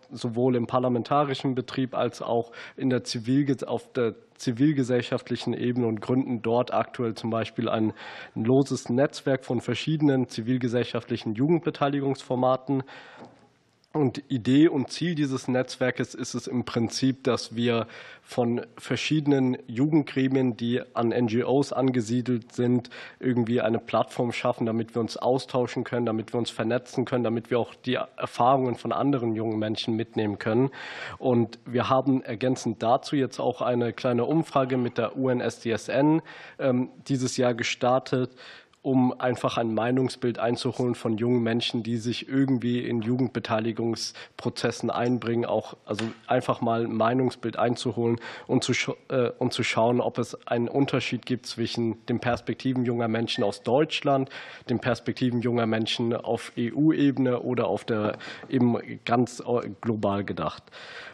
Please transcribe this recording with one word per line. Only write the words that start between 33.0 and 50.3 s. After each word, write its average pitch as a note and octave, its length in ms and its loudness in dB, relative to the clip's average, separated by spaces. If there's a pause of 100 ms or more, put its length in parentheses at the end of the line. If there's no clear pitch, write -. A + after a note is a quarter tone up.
jetzt C3 240 -2
auch B2+ 200 -2
eine A#2+ 300 0
kleine A#2+ 320 0
Umfrage C3+ 540 2
mit A#2+ 200 -2
der A2+ 200 -2
U C3 100 0
N B2 140 2
S A2+ 180 -2
D A#2 120 -2
S - 180 -2
N, D3+ 320 4 (380)
ähm, B2+ 320 0 (180)
dieses B2+ 260 0
Jahr B2 180 2
gestartet, B2+ 840 0 (460)
um B2+ 360 4
einfach B2+ 400 0
ein A2+ 160 0
Meinungsbild B2 640 0
einzuholen B2 560 0
von A2+ 200 -2
jungen A#2+ 280 2
Menschen, A#2 400 0
die A#2 140 -2
sich A2+ 300 -4
irgendwie B2+ 520 0
in A#2+ 240 -2
Jugendbeteiligungsprozessen A#2 1900 -2
einbringen, A#2 560 0
auch, - 400 -2
also G#2+ 180 -4 (220)
einfach - 360 0
mal A#2 240 0
ein A2+ 100 -4
Meinungsbild A#2 640 0
einzuholen A#2 600 0 (280)
und B2+ 160 2
zu - 80 -2
sch-, - 240 -2 (140)
äh, B2 280 0
und B2 160 0
zu - 80 -2
schauen, A#2+ 400 4
ob A2 160 -2
es - 300 -6